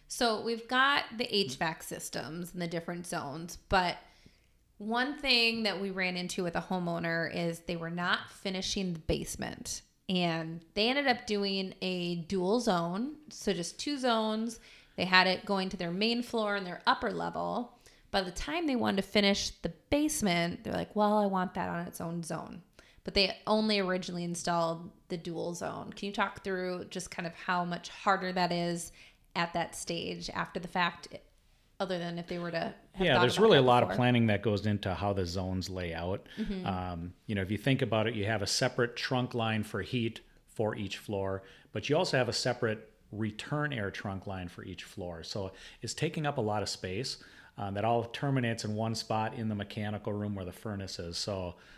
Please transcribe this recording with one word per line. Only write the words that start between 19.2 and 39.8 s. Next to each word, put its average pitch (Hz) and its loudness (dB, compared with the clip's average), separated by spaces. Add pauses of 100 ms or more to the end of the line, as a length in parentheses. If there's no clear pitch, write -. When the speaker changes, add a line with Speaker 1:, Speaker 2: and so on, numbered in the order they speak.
Speaker 1:
the 170 -2 (160)
basement, 202 2
they're 208 -4
like, 170 -4
"Well, 208 4
I 208 4
want 190 0
that 180 -4
on 170 -4
its - -12
own 170 -6
zone." 165 -8 (440)
But - -8
they 190 4 (120)
only 214 4
originally 185 -2
installed 170 0 (180)
the 180 -6
dual 165 -4
zone. 170 -8
Can - -8
you 202 -6
talk 202 -2
through 180 -4
just 180 -8
kind 180 -8
of 170 -6
how 180 0
much 175 -6
harder 185 0
that 175 2
is 170 -2 (420)
at 170 0
that 170 -2
stage 170 -6
after 170 -4
the 175 -10
fact, 175 0 (720)
other 185 -2
than 170 -4
if 170 -6
they 175 -4
were 175 -4
to 165 -2 (180)
have 190 2
Speaker 2:
Yeah, 156 8
Speaker 1:
thought 120 8
Speaker 2:
there's 123 6
Speaker 1:
about 202 8
Speaker 2:
really 202 12
a 135 10
Speaker 1:
that 127 8
Speaker 2:
lot 123 10
of 113 4
Speaker 1:
before? 95 0
Speaker 2:
planning 123 6
that 101 4
goes 104 2
into 101 2
how 101 0
the 95 0
zones 92 -2
lay 90 -4
out. 87 -4 (100)
Speaker 1:
Mm-hmm. 196 -4
Speaker 2:
Um, 90 -4 (120)
you 110 -4
know, 98 2
if 92 -2
you 104 0
think 135 2
about 110 2
it, 120 -2
you 101 -2
have 107 0
a 98 -2
separate 123 2
trunk 127 -2
line 110 0
for 104 -4